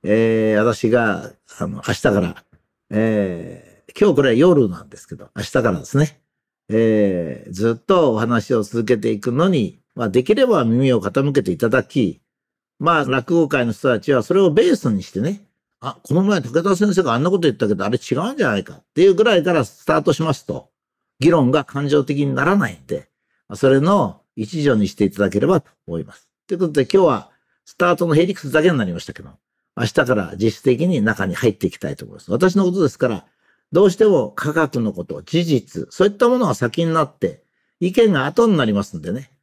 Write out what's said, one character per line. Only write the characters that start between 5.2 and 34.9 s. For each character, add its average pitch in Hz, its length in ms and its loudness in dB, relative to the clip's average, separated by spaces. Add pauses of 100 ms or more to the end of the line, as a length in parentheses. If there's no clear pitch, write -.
明 101 100 -8
日 - 80 -14
か 127 100 0
ら 160 160 0
で 135 80 -12
す - 100 -6
ね、 147 240 0 (480)
え 104 800 0
ー、 - 40 -14
ず 113 280 -2
っ - 40 -20
と 160 300 2
お 107 40 -4
話 117 360 -2
を 110 80 0
続 117 220 -4
け 117 140 0
て 113 120 -2
い 104 100 -6
く 120 120 -6
の 160 160 0
に、 135 320 -2 (140)
ま 120 100 -6
あ、 107 40 -2
で 123 160 0
き 208 100 2
れ 254 120 2
ば 175 180 2
耳 123 280 2
を 113 80 2
傾 135 320 -2
け 127 100 0
て 92 100 -4
い 80 60 -6
た 117 100 0
だ 123 160 2
き、 107 360 -4 (580)
ま 160 220 0
あ、 139 40 -2
落 127 300 -2
語 160 140 2
界 131 180 0
の 113 60 -2
人 - 160 -2
た 113 120 2
ち 143 120 -2
は 123 100 2
そ 175 120 -2
れ 196 60 4
を 185 100 4
ベ 180 140 4
ー 339 120 2
ス - 140 -2
に 98 120 -2
し - 100 -16
て 95 80 -6
ね、 185 260 -6 (340)
「あ、 127 220 -12
こ - 120 -4
の 180 100 2
前 196 160 0
武 123 220 -4
田 196 140 0
先 202 160 0
生 180 100 2
が 120 120 0
あ 120 40 0
ん 135 40 0
な 175 80 0
こ 196 60 0
と 170 60 -2
言 143 100 2
っ 101 40 -8
た 110 120 -2
け 104 60 0
ど、 92 100 -4
あ 104 40 -2
れ 117 100 -2
違 - 180 -4
う 202 180 -4
ん - 20 -12
じ 240 80 0
ゃ 135 40 2
な 104 100 0
い 92 60 -6
か」 - 180 -18
っ - 20 -20 (100)
て 160 80 2
い 190 60 6
う 190 60 4
ぐ 214 100 2
ら 226 120 4
い 156 80 2
か 175 80 0
ら 143 120 2
ス - 220 -12
タ 160 140 2
ー - 20 -10
ト 165 100 0
し 160 100 -2
ま 156 120 -2
す - 100 -12
と、 - 260 -12 (500)
議 151 100 4
論 139 200 4
が 143 140 0
感 143 240 -6
情 143 160 2
的 143 220 -2
に 135 80 -4
な 135 100 -2
ら 190 120 2
な 131 120 0
い 92 140 -10
ん - 40 -20
で、 76 220 -10 (400)
ま 104 60 -14
あ、 - 20 -14
そ 135 140 2
れ 135 100 6
の 156 400 0 (140)
一 127 280 -6
助 135 140 4
に 101 120 2
し - 60 -8
て 104 100 0
い 95 60 2
た - 100 -12
だ 95 100 0
け 101 100 -2
れ 139 60 0
ば 175 140 2
と - 100 -20 (160)
思 85 140 -8
い 73 40 -10
ま - 100 -20
す。 - 140 -20 (180)
と 190 80 -4
い - 20 -6
う - 20 -10
こ 185 80 0
と 151 60 -6
で、 147 100 0
今 190 220 2
日 - 20 4
は 123 240 -2 (340)
ス - 120 -20
タ 175 160 2
ー 165 40 0
ト 175 100 -2
の 160 80 0
へ 165 120 4
り 190 80 -4
く - 60 -12
つ 135 120 -10
だ 156 100 2
け 180 80 4
に 156 60 0
な 113 80 0
り 90 80 -6
ま 85 80 -10
し - 60 -16
た - 60 -16
け - 100 -18
ど、 - 80 -20 (460)
明 117 80 -2
日 113 100 -4
か 123 200 2
ら 92 220 -4
実 107 220 -2
質 - 40 -20
的 131 240 2
に 165 140 0
中 104 260 0
に 87 80 -4
入 113 160 0
っ - 60 -10
て 95 120 -6
い - 20 -2
き - 80 -20
た 73 120 -8
い - 60 -10
と - 80 -16
思 - 100 -20
い - 20 -20
ま - 40 -20
す。 - 100 -16
私 180 260 2
の 196 80 2
こ 180 80 0
と 185 100 -2
で 143 60 2
す - 100 -6
か 127 100 0
ら、 101 180 -6 (460)
ど 175 120 4
う 196 60 6
し 190 60 -6
て 226 80 4
も 180 260 2
科 151 220 -6
学 151 280 -2
の 107 120 -2